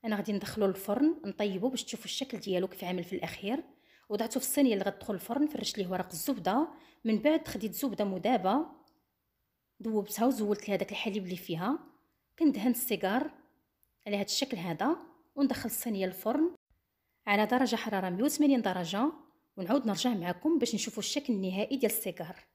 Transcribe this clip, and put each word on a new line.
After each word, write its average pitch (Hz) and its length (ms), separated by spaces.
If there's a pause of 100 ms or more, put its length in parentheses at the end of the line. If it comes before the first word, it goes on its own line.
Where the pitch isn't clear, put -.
انا 220 100
غادي 202 180
ندخلو 202 320
للفرن 240 600
نطيبو 202 440
باش 262 140
تشوفوا - 220
الشكل 233 340
ديالو 185 280
كيف - 160
عامل 180 200
في 180 120
الاخير. 208 480 (460)
وضعته 226 300
في - 60
الصينيه 269 280
اللي 196 120
غتدخل 202 280
الفرن، 262 340
فرشت 294 300
ليه 190 100
ورق 180 240
الزبده، 214 560 (380)
من 220 140
بعد 311 280
خديت 208 260
زبده 214 320
مذابه 202 600 (1160)
ذوبتها 214 420
وزولت 214 440
لها 196 80
داك 190 140
الحليب 208 320
اللي 180 120
فيها. 180 440 (600)
كندهن 254 320
السيجار 233 600 (760)
على 208 80
هذا 202 100
الشكل - 320
هذا، 180 400 (380)
وندخل 277 300
الصينيه 208 400
للفرن 277 500 (720)
على 208 180
درجه 240 300
حراره 196 340
مية 180 140
وثمانين 277 380
درجه، 190 500 (460)
ونعاود 214 280
نرجع 226 280
معكم 190 460
باش 240 160
نشوفوا 208 280
الشكل 285 300
النهائي 190 440
ديال - 140
السيجار. - 640